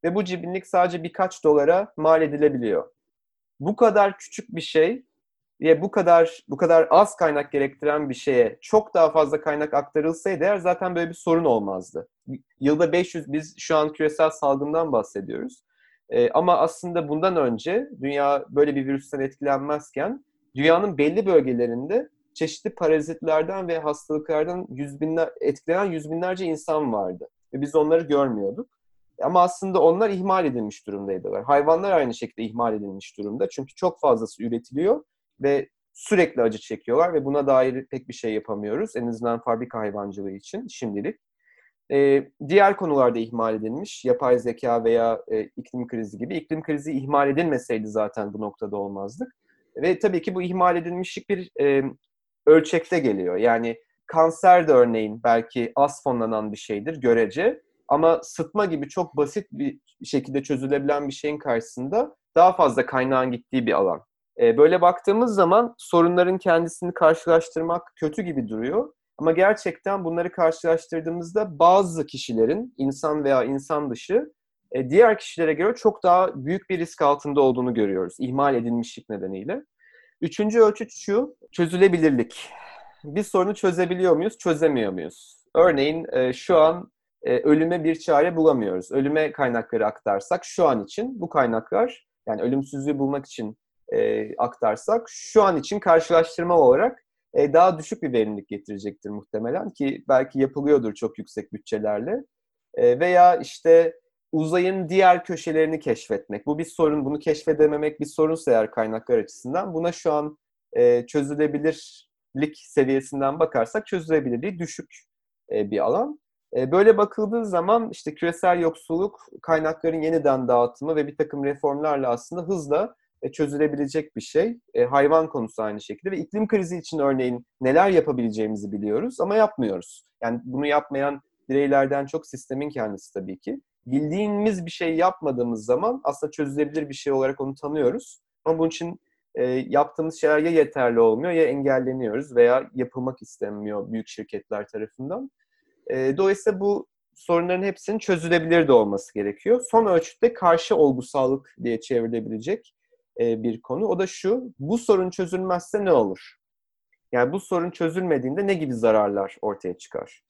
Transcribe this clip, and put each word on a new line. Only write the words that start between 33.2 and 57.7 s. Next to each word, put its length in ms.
Çünkü 260
çok 240
fazlası 440
üretiliyor 600
ve 280
sürekli 480
acı 160
çekiyorlar 560
ve 120
buna 220
dair 380
pek 220
bir 60
şey 200
yapamıyoruz. 600
En 120
azından 340
fabrika 380
hayvancılığı 520
için 360
şimdilik. 520
Ee, 360
diğer 300
konularda 420
ihmal 360
edilmiş, 500
yapay 340
zeka 440
veya, 380
e, 260
iklim 300
krizi 300
gibi. 200
İklim 260
krizi 280
ihmal 380
edilmeseydi 580
zaten 460
bu 80
noktada 360
olmazdık. 580
Ve 220
tabii 220
ki 140
bu 60
ihmal 340
edilmişlik 540
bir, 220
e, 220
ölçekte 540
geliyor. 360
Yani 420
kanser 600
de 40
örneğin 520
belki 520
az 280
fonlanan 480
bir 60
şeydir 440
görece. 600